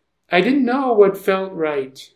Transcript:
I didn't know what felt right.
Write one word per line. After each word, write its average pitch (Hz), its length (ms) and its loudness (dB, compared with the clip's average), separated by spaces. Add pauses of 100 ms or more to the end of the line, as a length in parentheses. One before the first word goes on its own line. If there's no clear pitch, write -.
(320)
I 175 100 2
didn't 262 240 0
know 254 280 -2
what 196 240 4
felt 190 360 -4
right. 147 640 -6